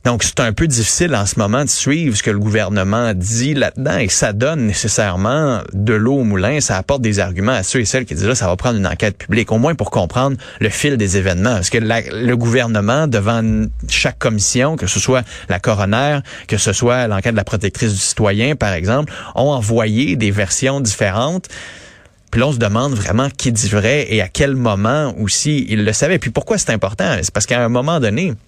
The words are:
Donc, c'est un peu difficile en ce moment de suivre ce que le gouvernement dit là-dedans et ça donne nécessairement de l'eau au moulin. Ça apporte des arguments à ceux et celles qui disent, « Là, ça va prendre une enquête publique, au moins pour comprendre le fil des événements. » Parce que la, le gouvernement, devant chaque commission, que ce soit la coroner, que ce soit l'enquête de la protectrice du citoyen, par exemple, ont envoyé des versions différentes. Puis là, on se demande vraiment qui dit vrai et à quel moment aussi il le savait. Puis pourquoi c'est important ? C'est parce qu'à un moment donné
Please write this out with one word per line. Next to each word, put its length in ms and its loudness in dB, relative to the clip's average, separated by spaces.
Donc, 200 0
c'est 180 -2
un 140 2
peu 120 2
difficile 480 0
en 120 0
ce 120 -2
moment 240 2
de 60 -2
suivre 480 0
ce 60 -2
que 80 0
le 80 0
gouvernement 760 0
dit 400 -2
là-dedans 460 0
et 100 0
ça 240 0
donne 340 0
nécessairement 960 0
de 180 2
l'eau 280 2
au 40 0
moulin. 380 0
Ça 160 0
apporte 240 -2
des 160 2
arguments 340 0
à 100 0
ceux 180 0
et 40 0
celles 220 -2
qui 80 -8
disent, « 120 -2
Là, 80 2
ça 120 0
va 100 2
prendre 220 0
une 80 0
enquête 320 -2
publique, 340 -2
au 60 4
moins 160 2
pour 160 -4
comprendre 480 0
le 120 0
fil 260 0
des 220 2
événements. » 380 2
Parce 120 -2
que 80 -2
la, 240 0
le 340 -2
gouvernement, 760 2
devant 340 2
chaque 280 0
commission, 580 0
que 100 -4
ce 120 -2
soit 240 2
la 100 0
coroner, 600 2
que 80 0
ce 160 0
soit 340 2
l'enquête 260 0
de 40 0
la 80 2
protectrice 480 -2
du 80 -2
citoyen, 560 2
par 160 0
exemple, 400 0
ont 160 2
envoyé 680 2
des 140 2
versions 500 0
différentes. 680 -2
Puis 100 0
là, 60 4
on 60 2
se 60 -2
demande 360 0
vraiment 340 0
qui 240 -2
dit 160 0
vrai 400 2
et 140 0
à 60 -2
quel 280 0
moment 640 0
aussi 500 0
il 160 0
le 80 2
savait. 260 2
Puis 120 -2
pourquoi 260 -2
c'est 140 -2
important ? 500 -2
C'est 140 -4
parce 100 0
qu'à 180 0
un 60 2
moment 320 0
donné 320 0